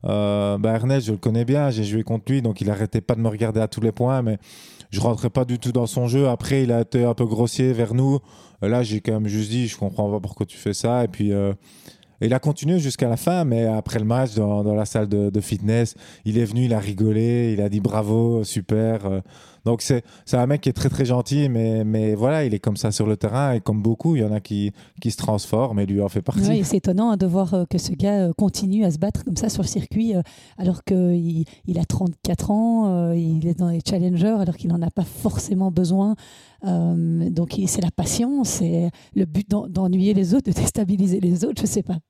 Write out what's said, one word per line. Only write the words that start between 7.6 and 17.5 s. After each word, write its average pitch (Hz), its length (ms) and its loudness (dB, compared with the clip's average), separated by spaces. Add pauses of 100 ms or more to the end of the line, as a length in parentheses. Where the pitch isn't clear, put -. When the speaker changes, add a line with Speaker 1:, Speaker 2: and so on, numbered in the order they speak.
Speaker 1:
vers 113 200 0
nous. 135 260 2 (440)
Euh, 98 60 0
là, 123 120 2
j'ai 107 200 -2
quand 113 100 -2
même 107 160 0
juste 104 220 -2
dit, 120 180 -2
je 110 100 -8
comprends 101 320 -2
pas 104 120 -2
pourquoi 98 240 -6
tu - 120 -20
fais 104 160 -4
ça. 120 300 0
Et 107 60 0
puis, 104 240 0
euh, 98 180 0 (680)
il 117 120 2
a 127 60 0
continué 156 400 0
jusqu'à 135 300 0
la 113 80 0
fin, 175 260 0
mais 117 220 2
après 110 340 -2
le 107 60 -2
match, 117 300 0
dans, 104 280 0
dans 107 100 2
la 104 120 0
salle 107 240 -2
de, 101 200 2
de 101 120 0
fitness, 110 540 -2 (280)
il 107 140 0
est 117 80 2
venu, 117 180 0
il 120 100 2
a 107 60 2
rigolé, 110 720 0